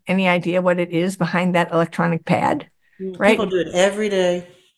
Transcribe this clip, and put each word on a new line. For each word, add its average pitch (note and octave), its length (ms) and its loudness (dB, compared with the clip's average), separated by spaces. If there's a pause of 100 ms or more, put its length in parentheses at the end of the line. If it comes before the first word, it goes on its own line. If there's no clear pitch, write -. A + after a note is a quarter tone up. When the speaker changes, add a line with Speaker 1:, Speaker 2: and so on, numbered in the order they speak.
Speaker 1:
any F#3+ 220 0
idea F3+ 320 0
what F3+ 180 0
it E3+ 120 -2
is F3 260 -2
behind F3 380 -2
that F3 180 0
electronic E3 540 -2
pad? - 420 0 (320)
Speaker 2:
Mm, F#3 180 -10
Speaker 1:
Right? G#3 200 4
Speaker 2:
people G#3 80 0
do F#3 140 -2
it D#3+ 120 -4
every G3+ 380 2
day. F3+ 360 0 (320)